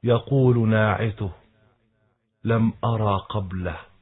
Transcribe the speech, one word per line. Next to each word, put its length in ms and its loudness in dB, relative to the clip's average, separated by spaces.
يقول 640 2
ناعته: 640 0
"لم 300 2
أرى 340 0
قبله 500 -6